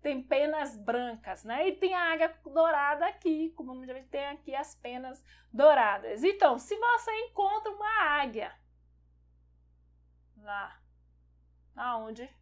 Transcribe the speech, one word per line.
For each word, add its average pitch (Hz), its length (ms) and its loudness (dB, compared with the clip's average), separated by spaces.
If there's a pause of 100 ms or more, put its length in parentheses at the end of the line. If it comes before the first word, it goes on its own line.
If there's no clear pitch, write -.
Tem 269 200 -4
penas 285 540 -2
brancas, 226 680 -6
né? 262 240 -2
E 370 80 -2
tem 370 180 0
a 339 180 0
águia 330 320 0
dourada 311 640 2
aqui, 320 500 -2
como 254 240 -12
a 262 60 -16
gente 254 220 -14
tem 277 180 -6
aqui 285 280 -12
as 277 200 -8
penas 254 500 -12 (280)
douradas. 226 720 6
Então, 349 340 6
se - 180 -6
você 466 360 2 (140)
encontra 427 440 -2
uma 403 500 0
águia, 226 320 -6 (1900)
lá, 202 380 -8 (1000)
aonde? 233 520 -6 (140)